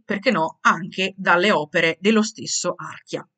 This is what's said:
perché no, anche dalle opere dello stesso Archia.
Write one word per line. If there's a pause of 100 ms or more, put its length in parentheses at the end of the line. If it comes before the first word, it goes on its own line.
perché
no,
anche
dalle
opere
dello
stesso
Archia.